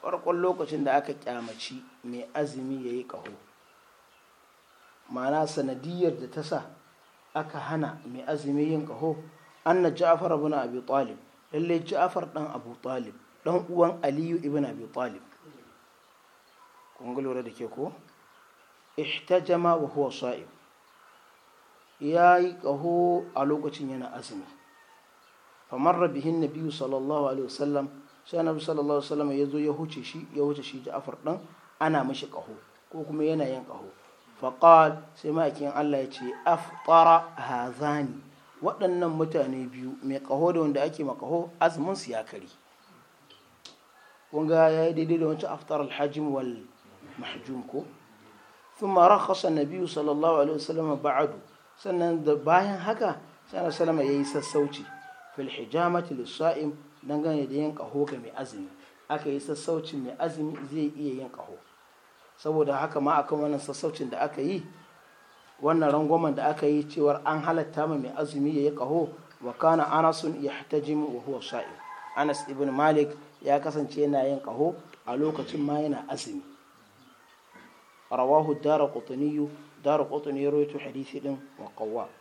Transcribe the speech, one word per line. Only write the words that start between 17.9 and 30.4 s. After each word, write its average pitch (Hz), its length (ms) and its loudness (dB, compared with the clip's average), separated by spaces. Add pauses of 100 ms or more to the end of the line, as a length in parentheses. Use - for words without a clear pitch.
Ihtajama 170 800 2
wa 147 160 0
huwa 139 180 0
sa'im. - 380 -6 (1500)
Ya 170 380 8
yi 180 240 2
ƙaho 170 640 2 (100)
a 135 80 2
lokacin 147 480 0
yana 127 240 -8
azumi. 107 300 -14 (1200)
Famarra 170 380 4
bihin 151 320 -2
Nabiyyu 151 320 -2
sallallahu 135 560 -2
alaihi 135 160 -2
wasallam, 143 440 -2 (360)
sai - 160 -6
Annabi 160 240 0
sallallahu 147 320 0
alaihi 143 160 -2
wasallam 143 260 0
ya 143 140 2
zo 151 60 -2
ya 151 140 0
huce 156 300 -6
shi, 160 300 -12
ya 147 100 -4